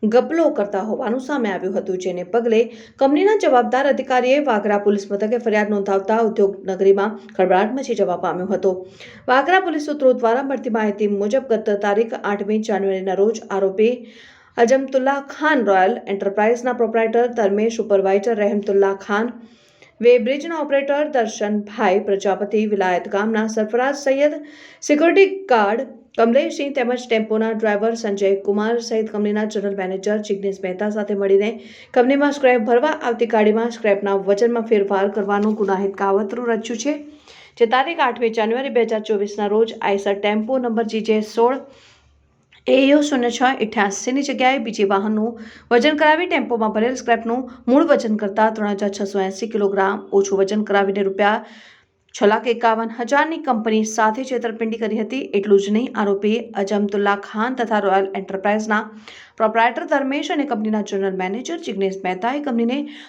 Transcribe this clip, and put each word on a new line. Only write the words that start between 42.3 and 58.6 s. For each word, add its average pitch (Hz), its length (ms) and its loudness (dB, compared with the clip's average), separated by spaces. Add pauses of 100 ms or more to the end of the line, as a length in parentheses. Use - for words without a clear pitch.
એ 254 140 4
યુ 285 220 6
શૂન્ય 269 280 0
છ 240 120 -4
અઠ્યાસીની 247 800 0
જગ્યાએ 262 360 0
બીજી 220 260 -4
વાહનનું 214 540 0 (320)
વજન 285 260 4
કરાવી 311 300 4
ટેમ્પોમાં 226 460 -2
ભરેલ 226 220 0
સ્ક્રેપનું 233 460 -2 (280)
મૂળ 294 180 4
વજન 226 300 2
કરતાં 208 380 0
ત્રણ 214 140 -2
હજાર 202 220 -2
છસો 202 300 -4
એંસી 196 260 -4
કિલોગ્રામ 202 560 0 (100)
ઓછું 196 260 2
વજન 208 240 2
કરાવીને 202 400 0
રૂપિયા 202 420 0 (720)
છ - 80 -6
લાખ 226 240 2
એકાવન 226 520 0
હજારની 285 400 0
કંપની 220 460 0
સાથે 220 400 0
છેતરપિંડી 226 520 -4
કરી 214 220 -2
હતી. 247 240 -4 (120)
એટલું 202 260 4
જ 202 120 -2
નહીં, 240 220 0
આરોપી 208 440 0 (160)
અજમતુલ્લા 202 640 0
ખાન 220 380 -6
તથા 226 240 -2
રોયલ 196 360 2
એન્ટરપ્રાઇઝના 214 760 -4 (460)